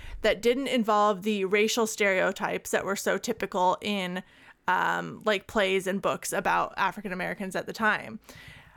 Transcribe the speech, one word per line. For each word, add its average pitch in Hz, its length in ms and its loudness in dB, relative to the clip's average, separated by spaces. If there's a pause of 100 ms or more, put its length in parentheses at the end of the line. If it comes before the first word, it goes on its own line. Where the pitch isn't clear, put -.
(220)
that 208 200 2
didn't 254 260 2
involve 208 560 2
the 208 220 0
racial 214 420 2
stereotypes 190 840 0
that - 160 0
were 196 100 -2
so 190 220 0
typical 190 640 0
in, 185 400 -4 (460)
um, 175 580 0
like, 202 220 0
plays 190 400 2
and 190 140 -2
books 165 300 -2
about 175 460 0
African-Americans 185 800 -4
at 175 100 -4
the - 80 -10
time. 214 460 -2 (580)